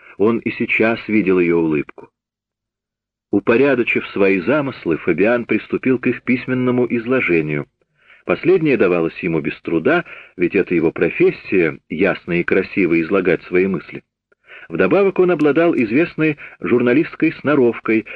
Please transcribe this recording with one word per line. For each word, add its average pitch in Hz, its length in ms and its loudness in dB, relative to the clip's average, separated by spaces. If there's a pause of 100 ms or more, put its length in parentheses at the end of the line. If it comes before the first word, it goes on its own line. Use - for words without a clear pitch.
(160)
Он 110 220 2
и 113 140 -4
сейчас 113 560 0
видел 95 320 2
ее 85 180 2
улыбку. 78 520 -2 (1200)
Упорядочив 120 760 2
свои 98 300 2
замыслы, 110 600 -2
Фабиан 107 480 0
приступил 123 520 -2
к - 80 -4
их 120 160 -4
письменному 123 640 -2
изложению. 87 800 -2 (580)
Последнее 151 520 2
давалось 87 420 0
ему 82 220 -2
без 71 200 -8
труда, 107 440 0 (320)
ведь 87 180 -2
это 92 200 0
его 80 180 2
профессия — 87 960 0
ясно 85 460 -2
и 87 100 0
красиво 90 560 0
излагать 87 420 0
свои 90 240 0
мысли. 82 380 -8 (640)
Вдобавок 151 500 0
он 180 120 2
обладал 151 440 2
известной 147 640 -2 (220)
журналистской 123 720 0
сноровкой 120 840 0